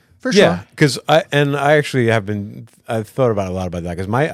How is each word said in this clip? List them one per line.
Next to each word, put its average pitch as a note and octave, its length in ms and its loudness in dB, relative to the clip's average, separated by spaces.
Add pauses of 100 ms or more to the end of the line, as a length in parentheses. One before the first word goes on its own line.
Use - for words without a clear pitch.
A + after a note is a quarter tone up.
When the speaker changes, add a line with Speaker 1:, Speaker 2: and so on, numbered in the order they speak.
(200)
Speaker 1:
For B3+ 120 -6
Speaker 2:
Yeah, D3+ 260 4
Speaker 1:
sure. G2 80 -16 (100)
Speaker 2:
'cause C#3 220 2 (100)
I, D3+ 240 4
and C#3+ 240 2
I C#3+ 200 2
actually C3+ 320 0
have A2 180 2
been, G#2+ 420 -8 (180)
I've A2+ 220 -4
thought B2+ 220 0
about G2 200 -2
a F2+ 40 -6
lot F#2 120 -4
about F2 180 -8
that, F2 120 -8
'cause F#2 120 -8
my, B2+ 260 -2